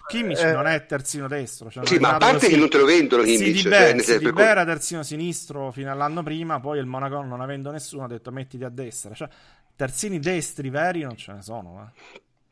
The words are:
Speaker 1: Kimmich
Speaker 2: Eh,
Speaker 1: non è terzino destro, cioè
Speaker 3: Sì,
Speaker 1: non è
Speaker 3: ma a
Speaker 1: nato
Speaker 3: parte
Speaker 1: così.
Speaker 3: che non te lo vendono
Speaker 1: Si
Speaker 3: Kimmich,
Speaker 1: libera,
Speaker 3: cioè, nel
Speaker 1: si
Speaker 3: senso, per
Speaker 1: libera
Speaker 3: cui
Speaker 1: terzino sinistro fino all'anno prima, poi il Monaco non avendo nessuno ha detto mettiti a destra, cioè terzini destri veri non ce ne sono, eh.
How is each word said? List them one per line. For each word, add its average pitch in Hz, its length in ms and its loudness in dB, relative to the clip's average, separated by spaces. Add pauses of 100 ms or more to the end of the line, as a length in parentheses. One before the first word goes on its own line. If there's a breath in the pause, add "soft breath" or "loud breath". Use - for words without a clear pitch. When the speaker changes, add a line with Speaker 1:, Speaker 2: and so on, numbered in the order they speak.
Speaker 1:
Kimmich 220 340 -4
Speaker 2:
Eh, 160 120 4
Speaker 1:
non 147 160 0
è 156 180 -2
terzino 139 400 -6
destro, 131 420 -10
cioè 127 160 -12
Speaker 3:
Sì, 180 100 2
Speaker 1:
non 139 100 4
è - 20 4
Speaker 3:
ma - 20 4
a 160 40 4
Speaker 1:
nato 156 140 2
Speaker 3:
parte 240 160 4
Speaker 1:
così. 175 100 6
Speaker 3:
che 151 80 6
non 151 100 6
te 147 80 4
lo 139 60 8
vendono 135 400 6
Speaker 1:
Si 113 120 4
Speaker 3:
Kimmich, - 280 2
Speaker 1:
libera, 196 180 6
Speaker 3:
cioè, 120 100 8
nel 120 80 2
Speaker 1:
si 110 60 0
Speaker 3:
senso, 113 160 4
per - 120 2
Speaker 1:
libera 208 280 6
Speaker 3:
cui 165 100 0
Speaker 1:
terzino 160 300 -6
sinistro 151 680 -8
fino 135 180 -10
all'anno 147 320 -4
prima, 156 380 -6
poi 147 180 -4
il 131 80 -4
Monaco 135 360 -6
non 123 180 -10
avendo 139 320 -8
nessuno 143 320 -12
ha - 20 -10
detto 120 240 -12
mettiti 131 320 -12
a 127 60 -10
destra, 120 460 -12
cioè - 140 -12 (460 soft breath)
terzini 160 460 -4
destri 147 500 -4
veri 165 320 -2
non 120 140 -10
ce - 160 -18
ne 101 100 -18
sono, 101 500 -16
eh. - 80 -20 (520 loud breath)